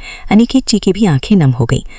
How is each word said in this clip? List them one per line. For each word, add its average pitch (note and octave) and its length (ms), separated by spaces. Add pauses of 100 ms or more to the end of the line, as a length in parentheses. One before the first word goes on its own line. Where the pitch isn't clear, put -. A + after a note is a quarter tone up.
(300)
अनिकेत A#3 380
जी G#3+ 100
की F#3+ 140
भी G3 120
आंखें F3 320
नम D3 140
हो A#2+ 140
गईं। C3 180 (160)